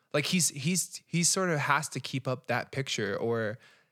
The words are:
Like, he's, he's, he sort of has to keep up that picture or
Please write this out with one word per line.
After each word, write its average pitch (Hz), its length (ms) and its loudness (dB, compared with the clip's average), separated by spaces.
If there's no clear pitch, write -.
Like, 147 140 2
he's, 180 240 4
he's, 165 560 -2
he 170 180 0
sort 185 260 2
of 151 100 2
has 143 300 2
to 165 100 -6
keep - 280 -4
up 127 200 -4
that 120 240 -2
picture 113 440 -2
or 113 420 -2